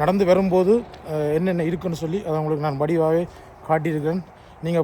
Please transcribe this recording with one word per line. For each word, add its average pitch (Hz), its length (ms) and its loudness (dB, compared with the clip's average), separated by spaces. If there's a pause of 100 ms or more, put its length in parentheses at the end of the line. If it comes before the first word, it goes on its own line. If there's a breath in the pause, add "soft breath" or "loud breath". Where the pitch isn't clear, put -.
நடந்து 190 300 2
வரும்போது, 185 420 4 (380)
அஹ், 151 260 -2
என்னென்ன 175 320 0
இருக்குன்னு 170 340 -6
சொல்லி 165 240 -2
அதை 156 140 -2
உங்களுக்கு 156 260 -2
நான் 139 160 -2
வடிவாவே 160 400 2 (460 loud breath)
காட்டியிருக்கேன். 160 520 0 (440 loud breath)
நீங்க 165 180 0